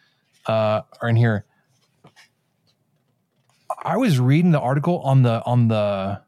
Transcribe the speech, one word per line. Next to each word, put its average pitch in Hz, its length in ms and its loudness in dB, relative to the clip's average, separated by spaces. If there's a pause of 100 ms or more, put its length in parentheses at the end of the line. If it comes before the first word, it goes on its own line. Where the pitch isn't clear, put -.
(460)
uh, 110 360 -2 (200)
are 117 60 -4
in 113 80 0
here. 113 280 0 (2500)
I 170 120 -4
was 208 220 2
reading 151 340 2
the 143 80 2
article 135 400 -2
on 135 220 2
the, 113 220 0
on 120 240 0
the 101 600 -2